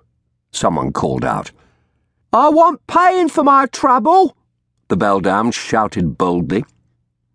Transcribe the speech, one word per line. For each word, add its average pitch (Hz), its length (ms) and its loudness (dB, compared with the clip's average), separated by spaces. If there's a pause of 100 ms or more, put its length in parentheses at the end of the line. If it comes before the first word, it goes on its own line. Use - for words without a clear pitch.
(520)
someone 71 400 -4
called 64 320 -4
out. 53 280 -6 (840)
"I 262 140 2
want 320 400 2
paying 359 400 2
for 294 160 -2
my 277 220 4
trouble," 285 720 0 (500)
the 104 80 -2
beldam 98 560 0
shouted 101 680 -4
boldly. 87 460 -2 (720)